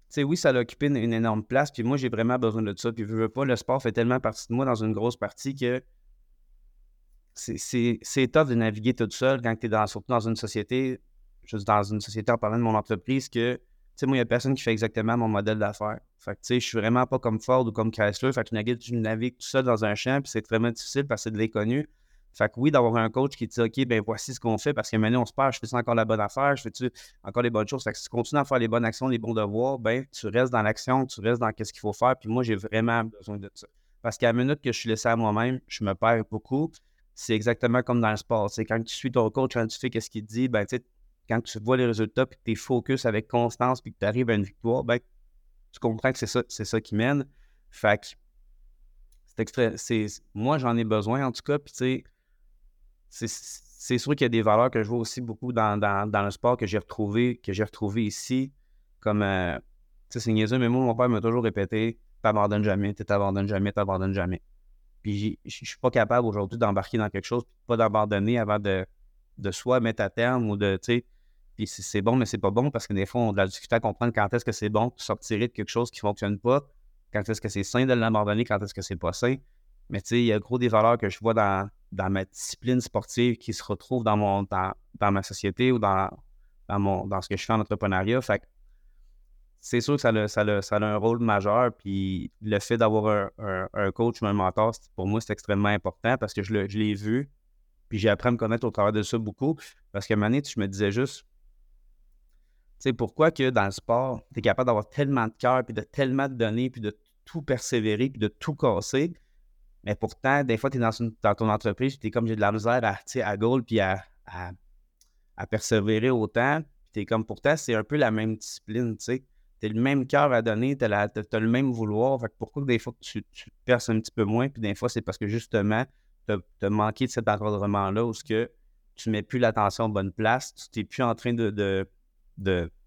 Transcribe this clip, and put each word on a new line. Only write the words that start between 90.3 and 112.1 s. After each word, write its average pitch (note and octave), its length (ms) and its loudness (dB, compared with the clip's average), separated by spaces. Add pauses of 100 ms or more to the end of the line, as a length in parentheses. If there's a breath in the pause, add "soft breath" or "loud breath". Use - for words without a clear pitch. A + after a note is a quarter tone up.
a, G#2 200 2
ça G#2 160 -2
a G#2 80 0
un G#2+ 100 0
rôle A2+ 240 0
majeur. A2 560 2
Puis F#2+ 560 -4 (100)
le G#2 180 0
fait A#2 180 0
d'avoir A2 300 4
un, G#2 300 0
un, F#2+ 360 -6
un G2 180 0
coach A#2 300 -2
ou A#2 40 0
un G2+ 80 2
mentor, G#2 400 2
c'est, - 220 -18
pour F#2 100 -4
moi, G#2 160 0
c'est - 120 -6
extrêmement G#2 360 0
important G#2 480 0
parce G#2+ 160 -6
que G#2+ 80 -4
je F#2+ 120 -4
le, G2+ 140 0
je G2+ 120 -6
l'ai G#2+ 160 0
vu. A2+ 340 -2 (600)
Puis G#2+ 100 -4
j'ai G#2+ 100 4
appris G#2+ 200 2
à - 20 4
me A#2+ 60 0
connaître A2 280 -2
au A2 60 0
travers G#2 220 2
de G#2+ 100 0
ça A#2 140 -2
beaucoup. A2+ 380 -2 (360 loud breath)
Parce G2+ 160 -8
qu'à A2 80 2
un - 20 2
moment G#2 120 2
donné, C3+ 140 2
je C#3+ 160 -6
me G2 80 0
disais G2 240 0
juste, B2 340 -4 (1500)
tu C3+ 100 -2
sais, C3 40 0
pourquoi D#3 380 2
que C3+ 180 0
dans A2+ 160 2
le G2+ 60 -2
sport, A#2+ 500 -2 (120)
t'es A2+ 80 -6
capable B2 260 2
d'avoir G#2+ 220 2
tellement C3+ 380 0
de G#2+ 100 -8
cœur, B2+ 260 2
puis A2+ 100 -10
de G#2+ 80 -4
tellement C3+ 460 -2
te C3+ 60 -8
donner, A#2 360 0
puis B2 120 -10
de G#2 160 -6 (260)
tout - 180 -10
persévérer, A#2+ 680 0
puis B2+ 100 -12
de G#2+ 100 2
tout - 260 -6
casser. C3+ 580 0 (720)
Mais G#2 100 -2
pourtant, C3+ 480 0
des A#2+ 140 2
fois, C3+ 120 0
t'es C3 100 -2
dans A2+ 120 2
une, A2+ 300 -4
dans G#2 140 4
ton A2 140 0
entreprise, G#2+ 440 0
puis - 60 -20
t'es A2 120 -6